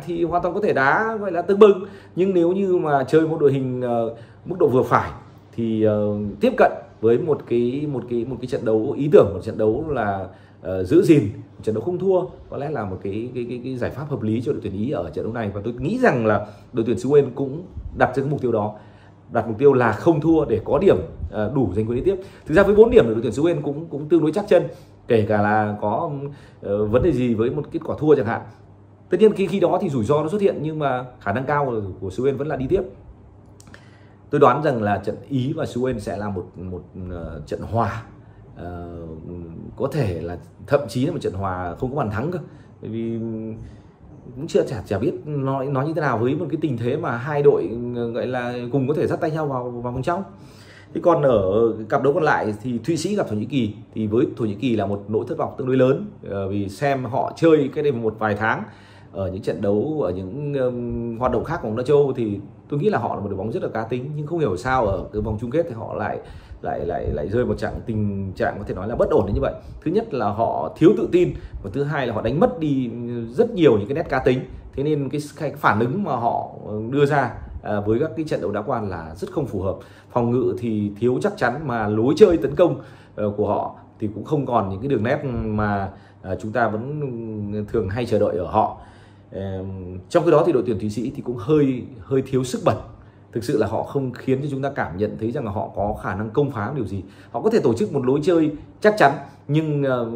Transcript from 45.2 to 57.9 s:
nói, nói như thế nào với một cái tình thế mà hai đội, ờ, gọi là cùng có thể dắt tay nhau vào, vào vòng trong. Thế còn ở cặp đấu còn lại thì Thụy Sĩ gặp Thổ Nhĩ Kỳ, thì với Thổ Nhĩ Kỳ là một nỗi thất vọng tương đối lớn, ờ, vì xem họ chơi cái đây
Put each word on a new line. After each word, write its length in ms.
nói, 400
nói 220
như 60
thế 80
nào 160
với 180
một 140
cái 120
tình 160
thế 200
mà 200
hai 260
đội, 260
ờ, 160
gọi 160
là 260
cùng 160
có 60
thể 140
dắt 140
tay 100
nhau 140
vào, 240
vào 240
vòng 80
trong. 220
Thế 100
còn 180
ở 520
cặp 140
đấu 100
còn 100
lại 300
thì 160
Thụy 180
Sĩ 180
gặp 140
Thổ 60
Nhĩ 100
Kỳ, 280
thì 140
với 180
Thổ 80
Nhĩ 100
Kỳ 200
là 100
một 220
nỗi 200
thất 100
vọng 200
tương 100
đối 100
lớn, 280
ờ, 180
vì 220
xem 340
họ 320
chơi 400
cái 80
đây 80